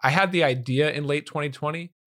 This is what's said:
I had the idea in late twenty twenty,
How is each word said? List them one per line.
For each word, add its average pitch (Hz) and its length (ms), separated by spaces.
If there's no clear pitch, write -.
I 131 80
had 180 220
the 170 120
idea 131 480
in 143 160
late 147 180
twenty 147 240
twenty, 160 440